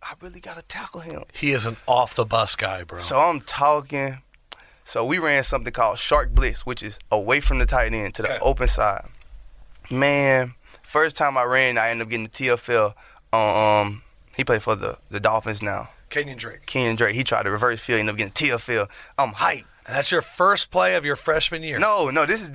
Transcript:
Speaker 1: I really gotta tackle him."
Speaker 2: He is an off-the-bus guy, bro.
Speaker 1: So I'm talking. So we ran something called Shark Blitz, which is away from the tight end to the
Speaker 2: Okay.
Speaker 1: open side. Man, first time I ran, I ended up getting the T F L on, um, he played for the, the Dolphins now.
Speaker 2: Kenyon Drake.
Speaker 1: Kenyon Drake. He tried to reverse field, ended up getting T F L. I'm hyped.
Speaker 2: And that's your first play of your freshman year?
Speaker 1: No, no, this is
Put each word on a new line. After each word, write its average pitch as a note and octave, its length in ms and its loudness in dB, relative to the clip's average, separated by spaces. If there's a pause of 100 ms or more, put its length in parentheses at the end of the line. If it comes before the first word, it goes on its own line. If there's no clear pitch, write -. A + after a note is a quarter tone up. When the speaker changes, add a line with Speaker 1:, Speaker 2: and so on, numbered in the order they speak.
Speaker 1:
I - 180 -14
really F3+ 200 -20
gotta E3 200 -16
tackle - 400 -14
him." D#3+ 320 -14
Speaker 2:
He C#3+ 200 -2
is A#2 120 0
an A2+ 220 -8
off-the-bus A#2 720 2
guy, F#2+ 280 -4
bro. E2+ 160 -14
Speaker 1:
So G#2+ 180 -2
I'm D#3 220 4
talking. C#3 800 0 (680)
So A#2 220 -4
we D#3+ 120 0
ran D3 240 2
something B2 300 -2
called A2 260 2
Shark C#3+ 360 2
Blitz, B2 320 2
which B2 160 -4
is G#2 160 -10 (120)
away A2 300 4
from C#3 180 2
the B2 60 4
tight A#2 300 2
end G#2 220 -4
to A2 60 -6
the G#2 120 0
Speaker 2:
Okay. A2+ 100 -6
Speaker 1:
open C3 240 2
side. G#2+ 380 0 (840)
Man, C3+ 640 2 (300)
first D#3 340 0
time C#3 220 0
I B2 60 4
ran, B2+ 340 2
I A2+ 100 2
ended A#2 180 -4
up A2 40 -10
getting A2+ 140 -4
the A2 60 -12
T C3 200 -2
F A#2+ 180 0
L A2 260 2 (380)
on, G#2+ 540 4
um, G2+ 160 -10 (340)
he C3+ 80 -2
played A2+ 180 0
for A2 140 0
the, G2 220 -6 (100)
the G2+ 100 -8
Dolphins G#2+ 440 -2
now. G#2 260 -6 (220)
Speaker 2:
Kenyon C#3+ 260 -6
Drake. A2+ 300 -14
Speaker 1:
Kenyon A#2+ 300 -2
Drake. A2 180 2
He B2+ 100 -2
tried A2 200 0
to G2 60 -2
reverse A2+ 320 0
field, A#2 180 0
ended G#2+ 120 -2
up G#2 60 -8
getting G2+ 140 -4
T D3 200 0
F A#2 160 -4
L. A2 180 0 (320)
I'm B2+ 140 0
hyped. C3+ 320 -2 (220)
Speaker 2:
And A2+ 100 -8
that's C#3+ 160 0
your E3+ 80 2
first - 500 2
play F#3 260 2
of D3 100 -2
your C#3+ 100 -2
freshman D#3+ 460 -2
year? D#3 160 -6
Speaker 1:
No, F#3+ 320 2
no, D3 160 2
this G#3+ 160 0
is D3+ 120 -12